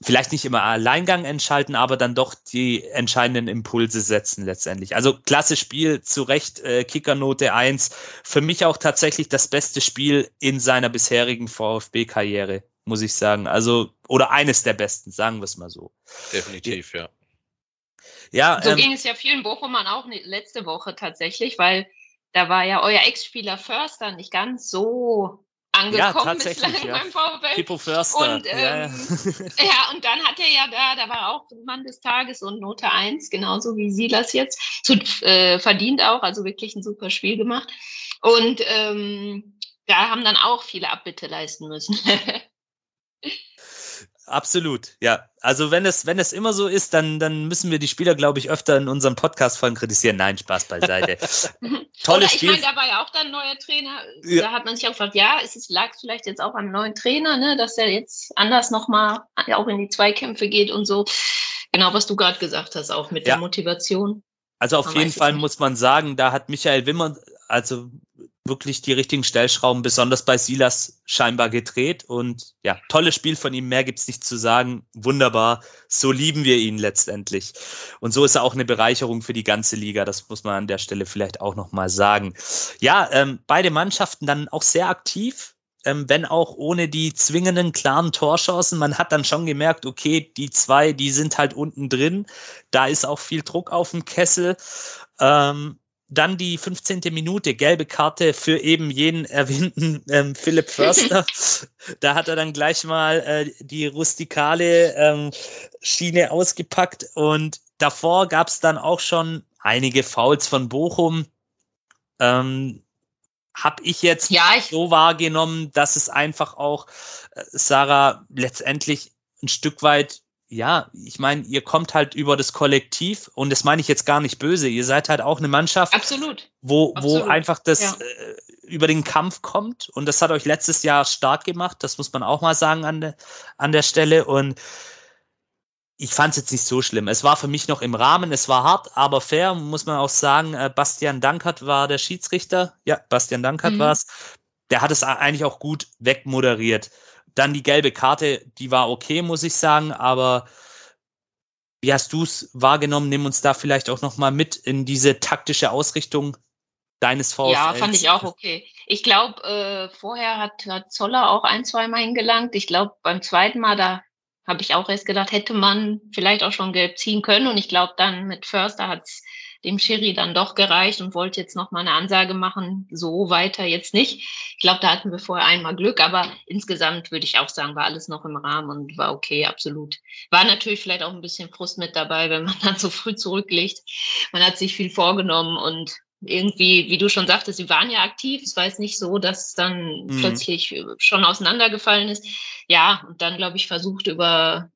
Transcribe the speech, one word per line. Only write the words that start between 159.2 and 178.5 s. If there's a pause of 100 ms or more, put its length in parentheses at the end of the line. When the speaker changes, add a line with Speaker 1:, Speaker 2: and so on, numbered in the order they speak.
Speaker 3:
äh,
vorher
hat,
hat
Zoller
auch
ein,
zwei
Mal
hingelangt.
Ich
glaub,
beim
zweiten
Mal,
da (440)
hab
ich
auch
erst
gedacht,
hätte
man (140)
vielleicht
auch
schon
gelb
ziehen
können.
Und
ich
glaub,
dann
mit
Förster
hat's (420)
dem
Schiri
dann
doch
gereicht
und
wollte
jetzt
noch
mal
eine
Ansage
machen,
so
weiter
jetzt
nicht. (380)
Ich
glaub,
da
hatten
wir
vorher
einmal
Glück,
aber (160)
insgesamt
würde
ich
auch
sagen,
war
alles
noch
im
Rahmen